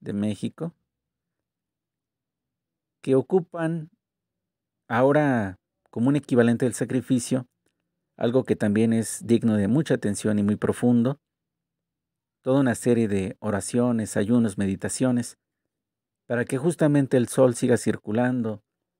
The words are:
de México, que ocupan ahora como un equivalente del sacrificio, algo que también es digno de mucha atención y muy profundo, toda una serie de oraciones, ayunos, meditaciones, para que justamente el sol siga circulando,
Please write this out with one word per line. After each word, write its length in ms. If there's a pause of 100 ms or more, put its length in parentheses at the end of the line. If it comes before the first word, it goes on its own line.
de 100
México, 640 (2250)
que 140
ocupan 720 (1000)
ahora 640 (340)
como 200
un 80
equivalente 480
del 80
sacrificio, 720 (720)
algo 260
que 140
también 340
es 340
digno 300
de 140
mucha 240
atención 460
y 40
muy 140
profundo, 640 (1200)
toda 160
una 160
serie 320
de 320
oraciones, 800
ayunos, 400
meditaciones, 800 (880)
para 160
que 140
justamente 580
el 140
sol 260
siga 220
circulando, 840 (380)